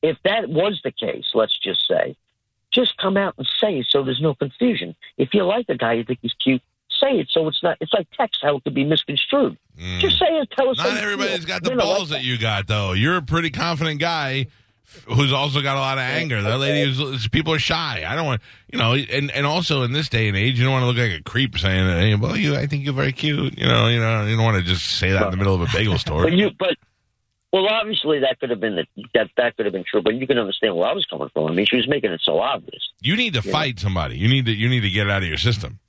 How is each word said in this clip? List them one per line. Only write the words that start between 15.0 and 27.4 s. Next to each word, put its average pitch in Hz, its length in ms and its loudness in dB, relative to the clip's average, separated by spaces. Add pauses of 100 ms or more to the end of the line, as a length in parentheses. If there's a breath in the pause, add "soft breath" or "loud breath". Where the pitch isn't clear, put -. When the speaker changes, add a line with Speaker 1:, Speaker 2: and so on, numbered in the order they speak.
Speaker 2:
who's 131 280 2
also 139 280 0
got 139 140 0
a 139 60 -2
lot 135 160 -2
of 131 80 -2
Speaker 1:
Yeah. 127 100 -2
Speaker 2:
anger. 147 260 -2
That 107 180 0
lady 143 300 2
is, 127 100 -2
is, 131 280 -4
people 156 260 0
are 151 60 0
shy. 139 480 -2
I 113 80 -4
don't 165 100 -2
want, 123 160 0 (300 loud breath)
you - 80 -4
know, 117 140 4
and, 139 380 -2
and 143 140 -2
also 151 380 0
in 120 80 -2
this 147 160 -2
day 110 220 2
and 98 80 0
age, 123 200 2
you 120 60 4
don't 135 80 4
wanna 127 160 2
look 123 100 2
like 117 140 2
a 80 120 -6
creep - 360 -2
saying, 95 300 2
"Hey, 98 260 4
well, 104 220 0
you, 147 180 2
I 139 120 -2
think 143 180 -4
you're 143 80 -2
very 139 180 0
cute." 143 460 -2
You - 100 0
know, 113 220 4
you 120 100 2
know, 113 260 0
you 110 120 0
don't 113 80 4
wanna 104 160 4
just 87 240 0 (120)
say 95 140 2
that 95 140 4
in 98 60 -2
the 90 60 -2
middle 98 160 4
of 90 80 2
a 85 120 0
bagel 101 240 2
store. 80 260 0
Speaker 1:
But 165 100 4
you, 196 240 4
but, 185 200 -2 (720)